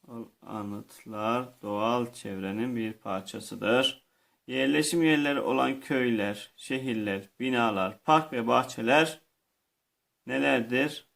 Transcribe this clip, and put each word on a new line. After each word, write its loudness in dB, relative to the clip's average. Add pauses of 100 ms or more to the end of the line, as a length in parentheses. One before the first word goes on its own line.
Doğal -12 (160)
anıtlar -6
doğal 0
çevrenin -6
bir -4
parçasıdır. -2 (420)
Yerleşim 0
yerleri 2
olan 0
köyler, -2
şehirler, -4 (100)
binalar, 0
park 4
ve -2
bahçeler 2 (1040)
nelerdir? 0